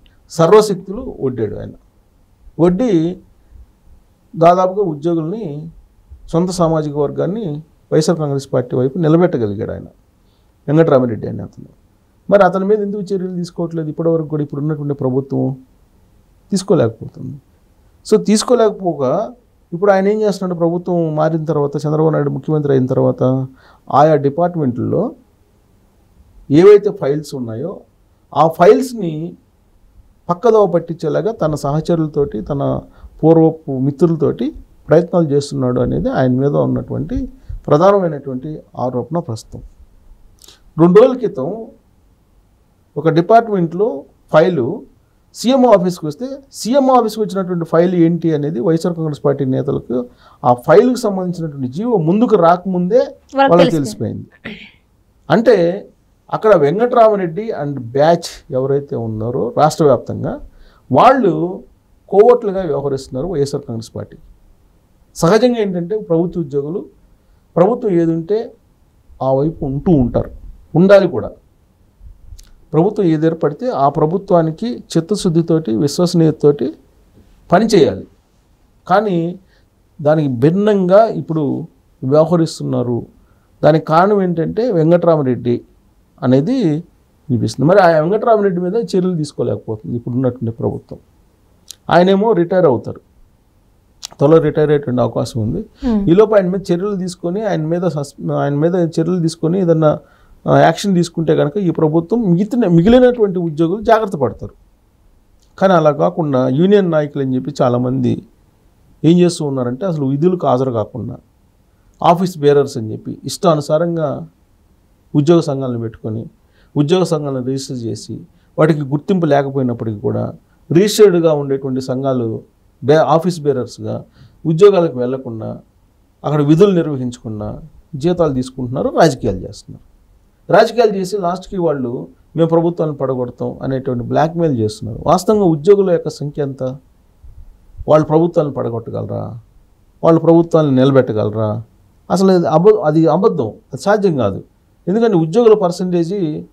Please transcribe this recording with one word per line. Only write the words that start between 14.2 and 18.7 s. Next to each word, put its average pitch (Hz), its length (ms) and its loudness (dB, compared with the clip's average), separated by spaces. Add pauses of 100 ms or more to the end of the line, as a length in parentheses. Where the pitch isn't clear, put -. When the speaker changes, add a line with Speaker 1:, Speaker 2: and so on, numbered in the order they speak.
Speaker 1:
కూడా? 151 140 -4
ఇప్పుడు 147 180 -8
ఉన్నటువంటి 147 340 -4
ప్రభుత్వం 131 640 -2 (960)
తీసుకోలేకపోతుంది. 143 880 -4 (680)
So 208 180 2
తీసుకోలేకపోగా 202 1080 0 (400)